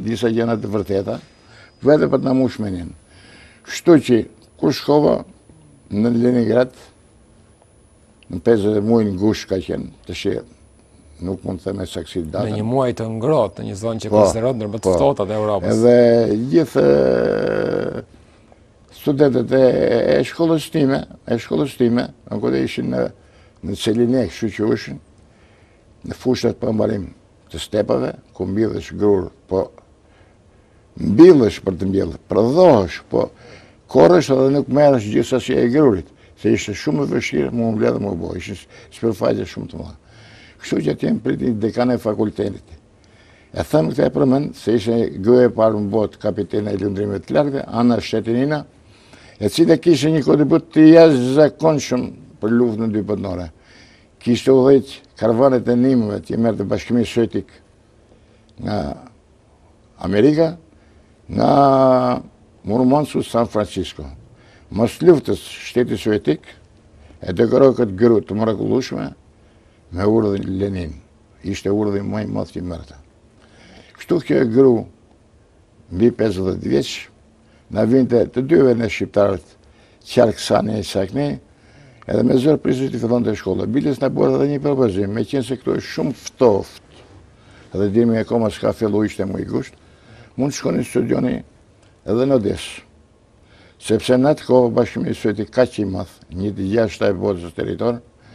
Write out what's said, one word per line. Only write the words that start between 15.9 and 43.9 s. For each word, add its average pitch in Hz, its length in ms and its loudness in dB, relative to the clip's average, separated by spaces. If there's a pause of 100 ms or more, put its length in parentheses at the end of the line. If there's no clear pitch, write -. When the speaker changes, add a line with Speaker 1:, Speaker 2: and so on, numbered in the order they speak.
Speaker 1:
gjithë, 156 320 2
e, 52 1200 0 (960)
studentët 131 580 0
e, 131 60 4 (520)
e - 20 4 (100)
shkollës 165 460 -2
time, 139 280 0 (260)
e 117 120 -2
shkollës 147 400 -4
time, 123 280 0 (220)
në 110 140 -6
kohë 131 240 -2
ishin 127 260 -6
në, 123 100 -2 (600)
në 98 160 -8
Celinek, 117 520 0
kështu 110 260 -6
që 110 180 0
ushin, 139 240 -10 (1080)
në - 120 -10
fushat 120 420 -2
për 117 140 -2
mbarim 107 320 -2 (440)
të 82 100 -12
stepave, 113 520 -2 (220)
ku 92 140 -8
mbjellësh 101 500 -4
grur, 101 300 2 (180)
po 92 200 -2 (1300)
mbjellësh 127 640 6
për 87 160 -4
të 95 120 -2
mbjellë, 90 400 -2
prodhohesh, 117 800 4
po - 180 0 (640)
korrësh 165 400 6
edhe 131 240 4
nuk - 160 -4
merresh 139 380 4
gjithsesi 131 460 0
e 123 140 4
grurit, 123 380 2 (300)
se 104 120 0
ishte 104 240 -2
shumë 151 300 -4
e 160 60 -6
vështirë, 143 440 -4
mu 113 200 -2
mbledh 120 240 0
dhe - 40 -6
mu 98 160 -6
bo, 85 160 -8
ishin 92 220 -12
s-, - 80 -20 (260)
sipërfaqe 113 560 -4
shumë - 240 -14
të 82 80 -14
mëdha. 82 200 -16 (640)
Kështu - 160 -4
që 147 160 -2
atje - 160 -4
më 107 80 -2
priti 131 400 -4
dekan 120 320 -2
e 120 80 -2
fakultetit. 104 680 -4 (840)
E - 140 -4
them 156 240 0